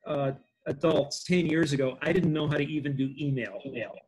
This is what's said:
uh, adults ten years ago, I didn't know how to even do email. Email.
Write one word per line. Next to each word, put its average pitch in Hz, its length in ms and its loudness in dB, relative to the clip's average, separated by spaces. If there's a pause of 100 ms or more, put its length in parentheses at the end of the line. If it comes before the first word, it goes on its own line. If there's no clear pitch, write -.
uh, 139 260 0 (340)
adults 156 580 0
ten 175 220 2
years 156 260 2
ago, 131 300 0
I 156 100 2
didn't 160 200 4
know 151 140 0
how 143 120 0
to 147 60 2
even 147 320 -4
do 135 220 0
email. 123 460 -2
Email. 123 320 -8 (120)